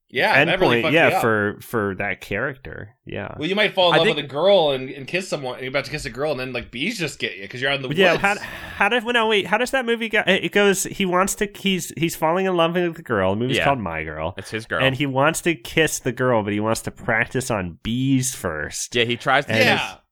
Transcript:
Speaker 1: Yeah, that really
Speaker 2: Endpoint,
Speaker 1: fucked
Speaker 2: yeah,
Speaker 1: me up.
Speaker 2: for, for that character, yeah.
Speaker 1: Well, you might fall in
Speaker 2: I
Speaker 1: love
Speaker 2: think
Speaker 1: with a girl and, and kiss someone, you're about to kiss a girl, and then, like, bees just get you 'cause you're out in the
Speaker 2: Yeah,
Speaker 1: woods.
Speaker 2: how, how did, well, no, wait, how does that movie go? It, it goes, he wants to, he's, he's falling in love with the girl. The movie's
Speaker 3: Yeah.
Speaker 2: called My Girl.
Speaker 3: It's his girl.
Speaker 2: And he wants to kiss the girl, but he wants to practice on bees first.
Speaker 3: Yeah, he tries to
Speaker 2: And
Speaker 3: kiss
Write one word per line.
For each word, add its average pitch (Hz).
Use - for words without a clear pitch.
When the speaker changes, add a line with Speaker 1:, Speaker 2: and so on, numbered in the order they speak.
Speaker 1:
Yeah, 143
that 170
really 131
Speaker 2:
Endpoint, 117
Speaker 1:
fucked 147
Speaker 2:
yeah, 156
Speaker 1:
me -
up. 180
Speaker 2:
for, 107
for 101
that 98
character, 104
yeah. -
Speaker 1:
Well, 151
you 190
might 208
fall 180
in 156
Speaker 2:
I -
Speaker 1:
love 165
Speaker 2:
think 160
Speaker 1:
with 147
a 123
girl 160
and, 131
and 139
kiss 185
someone, 127
you're 131
about 135
to -
kiss 147
a 127
girl, 139
and 127
then, 127
like, 117
bees 190
just 156
get 104
you 98
'cause 123
you're 139
out 143
in -
the 127
Speaker 2:
Yeah, 180
Speaker 1:
woods. 151
Speaker 2:
how, 202
how -
did, 233
well, 240
no, 226
wait, 214
how 208
does 247
that 262
movie 233
go? 214
It, 185
it 175
goes, 202
he -
wants 180
to, 202
he's, 190
he's 165
falling 175
in 185
love 165
with 175
the 170
girl. 95
The 101
movie's 117
Speaker 3:
Yeah. 80
Speaker 2:
called 139
My 80
Girl. 78
Speaker 3:
It's -
his 110
girl. 92
Speaker 2:
And 135
he 143
wants 139
to 170
kiss -
the 131
girl, 123
but 104
he 104
wants 110
to 107
practice 117
on 90
bees 127
first. 78
Speaker 3:
Yeah, 120
he 120
tries 139
to -
Speaker 2:
And 190
Speaker 3:
kiss 120